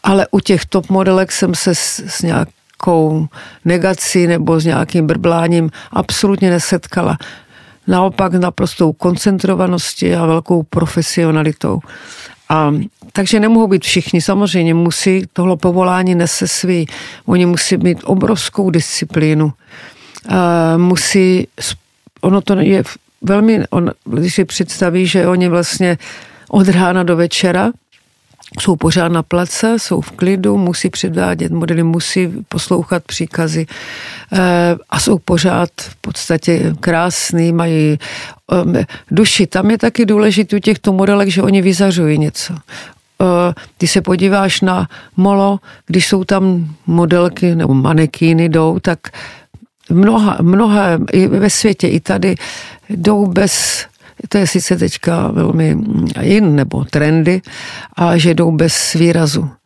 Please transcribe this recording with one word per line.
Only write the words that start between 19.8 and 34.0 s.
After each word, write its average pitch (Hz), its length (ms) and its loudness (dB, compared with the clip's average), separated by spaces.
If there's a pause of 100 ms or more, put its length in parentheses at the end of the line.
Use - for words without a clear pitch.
A 170 480 2
musí, 185 720 2 (720)
ono 190 200 2
to 202 140 0
je 190 280 2 (400)
velmi, 208 480 2
on, 175 200 0 (140)
když 156 300 -4
si 190 100 0
představí, 180 640 -2
že 170 200 0
oni 180 220 2
vlastně 175 500 0 (500)
od 196 200 4
rána 180 340 2
do 170 140 2
večera 180 540 0 (880)
jsou 180 160 0
pořád 165 320 0
na 165 140 0
place, 196 560 -2
jsou 160 220 -4
v - 100 -10
klidu, 190 460 0
musí 180 340 -2
předvádět 170 640 -4
modely, 165 300 -2
musí 170 460 -2 (200)
poslouchat 175 560 -4
příkazy, 160 640 -4 (640)